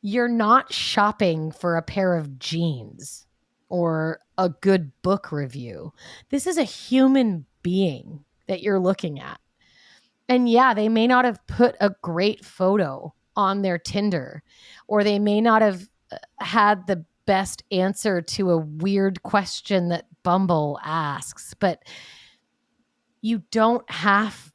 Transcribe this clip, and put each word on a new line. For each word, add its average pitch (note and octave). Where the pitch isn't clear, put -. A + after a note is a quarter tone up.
You're A#3+
not A#3
shopping F3+
for E3+
a E3
pair F#3
of C#3+
jeans D3+
or D#3+
a F#3
good F3
book G3
review. C3+
This C#4
is F4
a D4+
human B3
being F3
that F#3+
you're G3
looking F3+
at. -
And B3
yeah, A#3+
they G#3
may A3+
not B3+
have A#3
put -
a G3
great F#3
photo F#3
on G3
their F3+
Tinder, F3
or G#3
they G3+
may G#3
not A3
have, G3
uh, -
had G#3
the F3
best F#3+
answer F#3+
to F#3
a E3+
weird F3+
question F#3+
that E3+
Bumble F3
asks, D3+
but -
you A3
don't A3+
have G3+